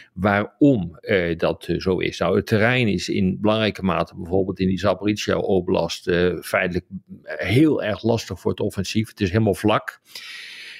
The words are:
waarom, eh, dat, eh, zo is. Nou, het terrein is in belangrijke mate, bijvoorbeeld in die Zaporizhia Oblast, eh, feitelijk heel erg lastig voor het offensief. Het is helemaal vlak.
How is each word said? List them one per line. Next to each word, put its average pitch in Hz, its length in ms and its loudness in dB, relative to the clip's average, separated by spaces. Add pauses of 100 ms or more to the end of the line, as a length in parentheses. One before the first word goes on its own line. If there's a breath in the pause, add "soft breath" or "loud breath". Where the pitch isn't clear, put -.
(140 loud breath)
waarom, 101 840 2
eh, 87 400 0
dat, 80 300 -2
eh, 85 120 -2
zo 92 180 0
is. - 220 -4
Nou, 92 160 2
het 101 100 2
terrein 117 420 2
is 95 220 -2
in 95 320 0
belangrijke 104 420 0
mate, 85 320 -2
bijvoorbeeld 92 440 -2
in 95 80 2
die 92 120 0
Zaporizhia 101 580 0
Oblast, 87 720 0
eh, 87 340 2
feitelijk 90 440 -2 (380)
heel 110 600 2
erg 101 200 -4
lastig 113 360 -2
voor 107 120 -2
het - 80 -8
offensief. 104 500 -4
Het - 120 -10
is 95 100 0
helemaal 110 220 2
vlak. - 480 0 (800 loud breath)